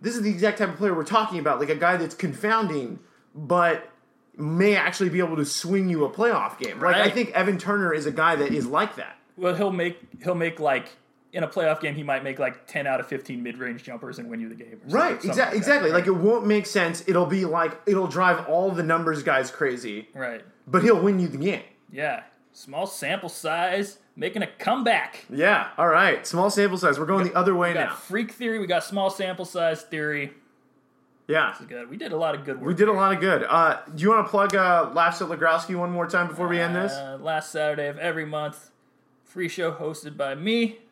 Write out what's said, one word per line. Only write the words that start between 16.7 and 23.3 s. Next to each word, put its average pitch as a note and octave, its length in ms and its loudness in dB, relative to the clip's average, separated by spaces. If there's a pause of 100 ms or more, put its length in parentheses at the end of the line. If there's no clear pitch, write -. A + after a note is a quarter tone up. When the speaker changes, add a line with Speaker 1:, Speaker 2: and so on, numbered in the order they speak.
Speaker 1:
It'll F3+ 200 4
be, F#3+ 180 0
like, E3 280 0 (120)
it'll F#3+ 220 2
drive E3+ 420 2
all F3+ 220 2
the F3 120 -2
numbers D#3+ 400 0
guys C3 280 2
crazy. A#2+ 640 -4
Speaker 2:
Right. A#2+ 260 -10 (260)
Speaker 1:
But F3+ 160 2
he'll G#3+ 160 8
win F#3+ 200 4
you F3 100 2
the C#3 80 -8
game. E3 280 -2 (280)
Speaker 2:
Yeah. C3 300 -6 (300)
Small D#3 340 -8
sample F3+ 420 -6
size, F3+ 720 -2 (180)